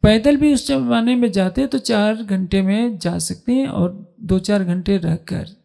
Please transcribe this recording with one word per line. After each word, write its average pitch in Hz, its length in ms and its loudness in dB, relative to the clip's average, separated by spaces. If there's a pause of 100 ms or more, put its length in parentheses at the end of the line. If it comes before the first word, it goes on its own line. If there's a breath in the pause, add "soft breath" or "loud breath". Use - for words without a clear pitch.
पैदल 220 340 6
भी 294 180 4
उस - 140 -2
जमाने 240 480 0
में 240 160 0
जाते 190 340 0
तो 269 120 -4
चार 214 360 0
घंटे 196 480 -2
में 208 360 0
जा 175 200 -4
सकते - 340 -4
हैं 269 140 2
और 190 540 -4
दो 190 180 0
चार 202 260 0
घंटे 180 320 0
रहकर 165 540 -4 (140)